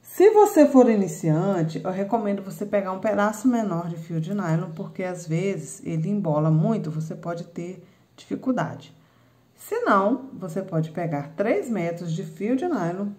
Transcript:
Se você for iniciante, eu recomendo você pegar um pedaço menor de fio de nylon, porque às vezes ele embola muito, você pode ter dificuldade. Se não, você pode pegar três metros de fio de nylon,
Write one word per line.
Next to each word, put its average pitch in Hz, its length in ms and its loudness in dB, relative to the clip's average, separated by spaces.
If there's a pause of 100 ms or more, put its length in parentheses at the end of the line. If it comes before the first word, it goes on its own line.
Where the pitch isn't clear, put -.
Se 392 300 6
você 392 340 8
for 247 240 8
iniciante, 175 920 0
eu 185 80 -4
recomendo 202 500 -2
você 202 240 -10
pegar 190 280 -2
um 190 60 -8
pedaço 214 480 0
menor 190 420 0
de 165 80 -8
fio 165 220 -6
de 170 140 -4
nylon, 175 380 -2
porque - 320 -10
às 175 240 -8
vezes 170 580 -4
ele 165 240 -2
embola 160 400 0
muito, 160 400 2
você 156 240 -6
pode 170 300 -8
ter 175 420 -12 (300)
dificuldade. 196 800 -6 (600)
Se 466 260 -6
não, 214 520 2
você 185 300 -8
pode 160 260 -2
pegar 160 460 -6
três 262 340 0
metros 170 440 -4
de 180 100 -4
fio 220 320 -4
de 349 120 -2
nylon, 196 520 -4